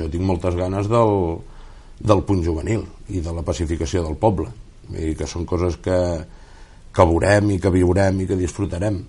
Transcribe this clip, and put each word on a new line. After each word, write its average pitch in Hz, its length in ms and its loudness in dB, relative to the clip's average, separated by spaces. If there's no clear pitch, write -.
jo 80 80 -4
tinc 90 160 -2
moltes 87 320 0
ganes 98 320 -2
del, 113 240 4
del 98 240 4
punt 95 180 2
juvenil 85 440 -2
i 92 80 -2
de 82 160 -6
la 80 80 -6
pacificació 85 560 -2
del 78 160 -4
poble. 101 320 0
Vull 90 220 -8
dir 78 100 -2
que 78 100 -6
són 85 200 -6
coses 87 340 0
que, 92 140 0
que 92 180 6
veurem 101 440 4
i 87 80 -2
que 95 100 4
viurem 95 500 4
i 92 60 -4
que 95 100 0
disfrutarem. 90 680 -4